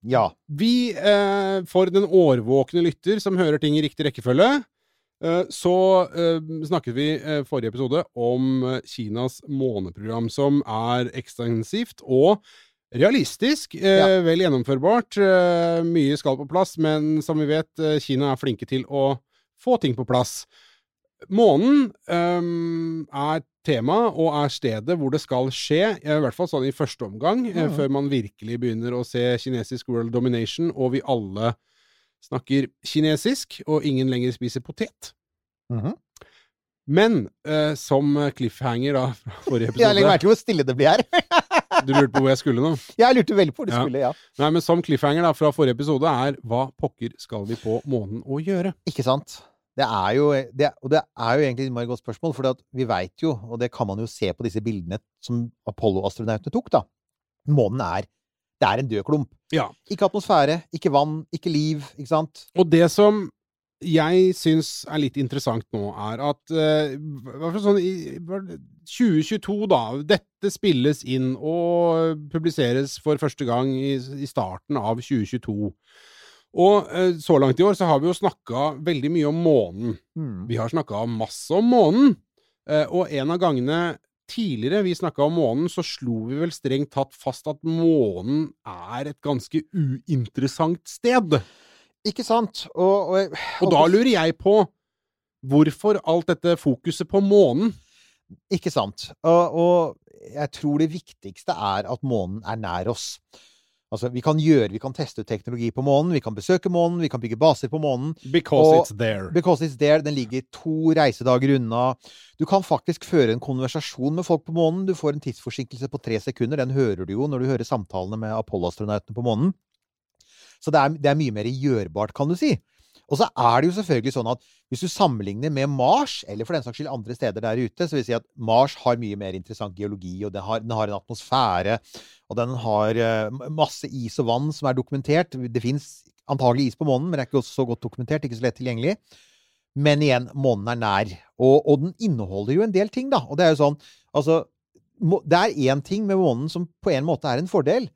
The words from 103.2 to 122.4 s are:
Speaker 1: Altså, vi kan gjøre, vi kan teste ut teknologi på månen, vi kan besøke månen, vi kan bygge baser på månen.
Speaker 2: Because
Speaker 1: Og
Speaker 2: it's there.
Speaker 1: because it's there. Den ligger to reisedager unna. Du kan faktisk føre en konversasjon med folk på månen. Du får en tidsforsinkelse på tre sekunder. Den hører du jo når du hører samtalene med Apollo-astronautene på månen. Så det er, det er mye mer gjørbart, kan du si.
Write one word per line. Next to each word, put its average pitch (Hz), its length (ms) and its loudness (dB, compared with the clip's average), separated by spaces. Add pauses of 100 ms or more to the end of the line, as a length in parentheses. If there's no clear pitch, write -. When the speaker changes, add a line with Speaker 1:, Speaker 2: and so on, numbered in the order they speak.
Speaker 1:
Altså, 113 200 -6
vi 123 80 -6
kan 156 160 2
gjøre, 151 320 4
vi 101 140 -8
kan 135 100 -8
teste 127 300 -10
ut - 60 -12
teknologi 117 440 -4
på - 80 -8
månen, 143 320 2
vi 143 80 2
kan 110 160 -8
besøke 180 320 0
månen, 175 320 0
vi 156 80 -2
kan 120 140 -6
bygge 113 180 -6
baser 151 320 2
på 156 80 -4
månen. 143 300 -2 (200)
Speaker 2:
Because 156 380 4
Speaker 1:
Og 160 140 8
Speaker 2:
it's - 180 -4
there. 104 320 -2
Speaker 1:
because 165 320 2
it's 139 160 -8
there. 147 240 4
Den 147 100 -2
ligger 127 280 -4 (100)
to 160 400 0
reisedager 135 640 2
unna. 123 380 -2 (440)
Du 160 60 0
kan 196 180 2
faktisk - 460 -4
føre 131 240 4
en 120 80 -2
konversasjon 135 760 -4
med 175 140 -6
folk 165 160 0
på 165 80 -10
månen. 170 340 0
Du 190 80 0
får 147 220 -4
en 151 80 -12
tidsforsinkelse 127 640 -10
på - 160 -8
tre 110 160 -2
sekunder. 131 400 -4
Den 131 160 -2
hører 101 320 0
du 95 80 -6
jo 131 160 -2
når 127 80 -4
du 131 80 -2
hører 120 160 -2
samtalene 101 560 -6
med 110 160 -6
Apollo-astronautene 104 800 -4
på 120 80 -6
månen. 123 300 0 (1080)
Så 151 140 -4
det 151 80 8
er, 151 160 2
det 143 100 0
er 143 80 2
mye 143 160 0
mer 107 160 -4
gjørbart, 110 720 -2
kan 143 100 0
du 175 80 0
si. 240 220 0 (500)